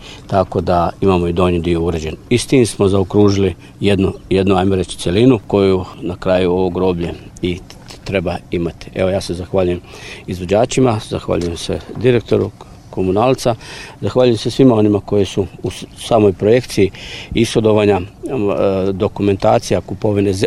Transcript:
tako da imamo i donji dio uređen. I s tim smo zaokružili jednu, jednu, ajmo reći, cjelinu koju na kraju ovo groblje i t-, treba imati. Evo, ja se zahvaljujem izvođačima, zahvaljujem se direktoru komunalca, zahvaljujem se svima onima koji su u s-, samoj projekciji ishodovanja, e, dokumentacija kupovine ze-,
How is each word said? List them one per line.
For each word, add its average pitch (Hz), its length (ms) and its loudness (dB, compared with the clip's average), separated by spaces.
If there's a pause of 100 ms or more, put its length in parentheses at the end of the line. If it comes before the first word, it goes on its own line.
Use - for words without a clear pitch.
(280)
tako 95 340 0
da 87 280 0 (120)
imamo 90 260 2
i 85 60 -2
donji 87 260 2
dio 85 220 -2
uređen. 82 340 -4 (140)
I 120 80 2
s - 80 -2
tim 131 200 4
smo 101 220 0
zaokružili 98 680 2 (240)
jednu, 95 340 2 (160)
jednu, 95 260 2
ajmo 95 200 2
reći, 90 220 -4
cjelinu 110 500 2
koju 95 380 2 (160)
na 92 140 -6
kraju 92 360 0
ovo 92 180 0
groblje 87 440 -2 (280)
i 87 160 -2
t-, - 460 -20
treba 90 320 -4 (160)
imati. 85 440 -6
Evo, 92 140 0
ja 95 120 -2
se 90 120 -8
zahvaljujem 90 460 -2 (480)
izvođačima, 110 720 0 (100)
zahvaljujem 87 480 -4
se 90 220 -6 (180)
direktoru 107 540 0 (380)
komunalca, 110 680 0 (460)
zahvaljujem 123 360 2
se 117 140 -4
svima 131 240 6
onima 104 240 4
koji 101 260 0
su 98 200 -2 (180)
u - 80 -4
s-, - 140 -14 (140)
samoj 107 340 4
projekciji 104 580 2 (420)
ishodovanja, 107 680 2
e, - 20 -6 (920)
dokumentacija 101 880 0
kupovine 101 520 -2
ze-, 98 140 -2